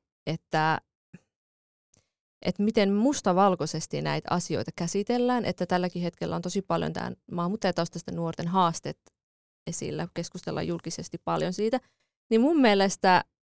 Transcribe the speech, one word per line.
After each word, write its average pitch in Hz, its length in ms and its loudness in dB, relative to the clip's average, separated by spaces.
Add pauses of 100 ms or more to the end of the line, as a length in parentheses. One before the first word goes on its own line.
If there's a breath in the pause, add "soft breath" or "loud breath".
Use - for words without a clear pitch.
(260)
että, 156 540 0 (1700)
että 190 160 -2
miten 202 300 4
mustavalkoisesti 185 1080 2
näitä 147 280 -4
asioita 170 460 -2
käsitellään, 240 680 0
että 180 220 -4
tälläkin 180 360 -2
hetkellä 175 340 -4
on 170 60 -4
tosi 180 200 -4
paljon 165 300 -2
tää - 200 -6 (200)
maahanmuuttajataustaisten 175 840 -2
nuorten 170 320 -6
haasteet 170 500 0 (680)
esillä, 156 480 -6
keskustellaan - 520 -6
julkisesti 170 580 -8
paljon 170 280 0
siitä, 220 280 0 (500)
niin 226 100 6
mun 302 200 4
mielestä, 196 640 4 (200)